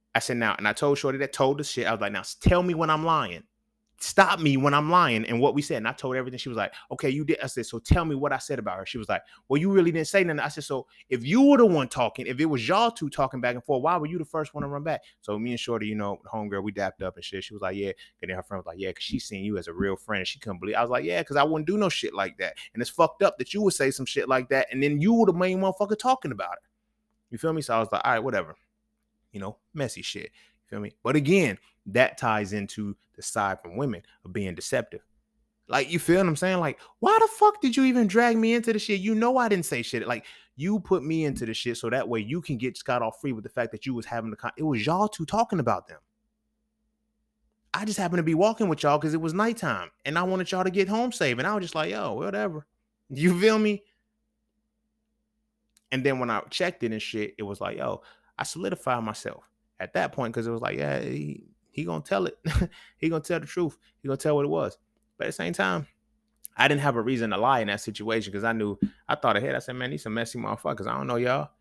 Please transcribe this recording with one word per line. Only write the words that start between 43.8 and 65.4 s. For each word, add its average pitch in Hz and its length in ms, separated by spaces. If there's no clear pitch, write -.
you 131 80
was 117 120
having 113 240
the 107 60
con-, - 200
it 151 80
was 123 200
y'all 185 240
two 170 180
talking 208 340
about 110 280
them. 78 100
I 208 120
just 214 140
happened 180 200
to 170 60
be 160 100
walking 208 340
with 151 140
y'all 147 160
'cause 151 160
it 160 60
was 160 140
nighttime 180 560
and 151 140
I 180 40
wanted 185 280
y'all 185 140
to 185 60
get 190 180
home 226 240
safe. 127 260
And 135 80
I 208 80
was 202 100
just 165 100
like, 160 160
"Yo, 196 240
whatever." 180 520
You 170 300
feel 220 180
me? 214 260
And 131 120
then 135 140
when 123 120
I 107 100
checked - 320
it 113 100
and 107 100
shit, 107 360
it 107 40
was 101 180
like, 98 180
yo, 95 240
I - 60
solidified 156 600
myself - 400
at 92 140
that 175 180
point 117 220
'cause 117 120
it 117 40
was 117 100
like, 65 180
yeah, 71 220
he, 73 440
he 156 140
gonna - 180
tell 190 240
it. - 180
<laughs> 170 260
He 160 100
gonna 160 140
tell 165 180
the 151 60
truth. 170 300
He 135 80
gonna 135 80
tell 151 200
what 143 80
it 143 40
was. 151 300
But - 80
at - 20
the - 40
same - 200